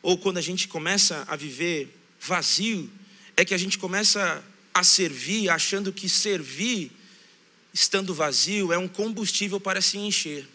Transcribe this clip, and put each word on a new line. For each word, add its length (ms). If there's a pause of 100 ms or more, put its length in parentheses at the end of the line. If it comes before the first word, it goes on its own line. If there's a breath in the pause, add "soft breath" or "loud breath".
ou 160
quando 200
a 20
gente 260
começa 600
a 80
viver 600 (240)
vazio, 720 (460 loud breath)
é 80
que 100
a 20
gente 220
começa 640 (300)
a 80
servir 680
achando 420
que 160
servir, 800 (840 loud breath)
estando 400
vazio, 600
é 40
um 120
combustível 720
para 200
se 180
encher. 560